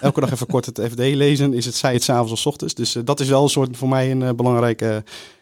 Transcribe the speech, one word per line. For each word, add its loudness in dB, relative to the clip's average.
Elke 2
dag 2
even -4
kort 0
het -10
F -10
D -6
lezen, 2
is -2
het -6
zij 0
het 0
's 0
avonds 2
of -4
's -2
ochtends. -4
Dus, -4
eh, -4
dat 0
is -2
wel 4
een 4
soort -2
voor -2
mij 2
een, 0
eh, 0
belangrijke, 0